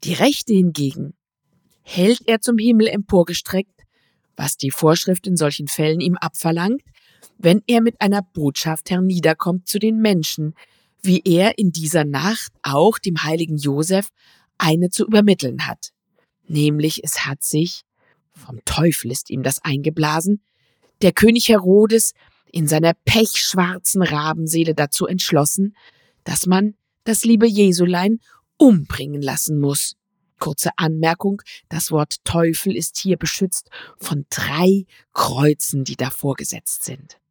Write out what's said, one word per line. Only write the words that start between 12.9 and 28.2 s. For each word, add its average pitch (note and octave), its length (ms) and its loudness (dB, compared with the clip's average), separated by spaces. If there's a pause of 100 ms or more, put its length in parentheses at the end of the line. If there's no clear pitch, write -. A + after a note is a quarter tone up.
dem E3 240 -4
heiligen D#3+ 340 -4
Josef D3+ 520 -2 (500)
eine E3+ 320 0
zu - 160 -2
übermitteln G3 600 2
hat. - 260 -14 (540)
Nämlich D3+ 580 -2
es - 220 -6
hat C#3 160 -10
sich, D#3+ 400 -2 (500)
vom - 320 -20
Teufel D3+ 460 0
ist - 200 -10
ihm - 120 -6
das C3+ 200 -4
eingeblasen, D#3+ 800 -2 (600)
der F3+ 100 4
König A3+ 360 4
Herodes G#3 680 4 (360)
in D#3+ 160 -2
seiner E3 280 2
pechschwarzen F#3 1080 0
Rabenseele D#3+ 720 -2
dazu D3+ 320 -2
entschlossen, F3+ 680 0 (480)
dass - 220 -4
man G3 280 2 (300)
das A3 200 -2
liebe A3+ 220 6
Jesulein F#3+ 760 2 (360)